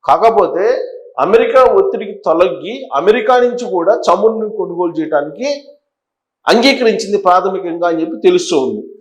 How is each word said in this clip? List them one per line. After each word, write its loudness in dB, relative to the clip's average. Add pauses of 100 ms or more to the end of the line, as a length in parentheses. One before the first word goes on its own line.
కాకపోతే 2 (580)
అమెరికా 4 (180)
ఒత్తిడికి -2 (120)
తొలగి 0 (240)
అమెరికా 2 (100)
నుంచి -4 (100)
కూడా 2 (140)
చమురుని 0 (100)
కొనుగోలు -4
చేయడానికి -4 (1040)
అంగీకరించింది 0
ప్రాథమికంగా 0
అని -2
చెప్పి -6 (100)
తెలుస్తూ 2 (100)
ఉంది. -6 (180)